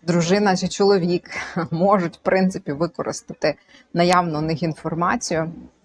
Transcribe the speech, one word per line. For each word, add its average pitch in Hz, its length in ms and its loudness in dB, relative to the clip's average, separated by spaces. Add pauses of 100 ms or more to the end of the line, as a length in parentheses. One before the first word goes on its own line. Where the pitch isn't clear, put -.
дружина 175 540 2
чи 185 100 -4
чоловік 180 600 2 (260)
<laughs> 160 160 -4
можуть, 175 440 2
в - 40 -20
принципі, 190 520 0
використати - 840 -4 (380)
наявну 175 460 2
у - 20 -2
них 156 220 -2
інформацію 165 880 -2 (340)